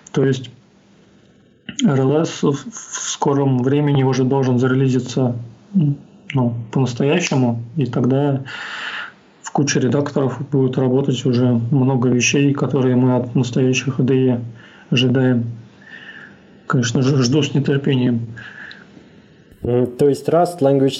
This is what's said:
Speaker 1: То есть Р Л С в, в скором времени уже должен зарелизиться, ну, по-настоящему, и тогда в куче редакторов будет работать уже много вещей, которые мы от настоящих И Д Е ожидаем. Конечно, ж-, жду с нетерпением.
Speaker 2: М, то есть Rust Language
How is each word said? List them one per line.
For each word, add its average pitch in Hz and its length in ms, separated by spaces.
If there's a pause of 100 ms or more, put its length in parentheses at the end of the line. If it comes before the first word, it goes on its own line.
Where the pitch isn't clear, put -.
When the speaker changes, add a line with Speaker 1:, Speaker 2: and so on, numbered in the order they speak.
(120)
Speaker 1:
То 139 120
есть - 260 (1300)
Р 147 180
Л 147 260
С - 160
в, 151 100
в - 580
скором 139 520
времени 143 400
уже 131 220
должен 127 340
зарелизиться, 131 760 (1000)
ну, 120 200 (180)
по-настоящему, 135 920 (140)
и 139 100
тогда 135 560 (1000)
в - 100
куче 143 280
редакторов 135 580 (120)
будет 131 260
работать 131 480
уже 127 220 (240)
много 131 400
вещей, 139 420
которые 131 440
мы 127 200
от 123 180
настоящих 127 640
И 131 40
Д 131 120
Е 127 260 (500)
ожидаем. 127 560 (1200)
Конечно, 131 360
ж-, 135 200
жду 135 200
с 143 100
нетерпением. 131 720 (1400)
Speaker 2:
М, 123 240
то 143 220
есть 139 200
Rust 170 320
Language 135 400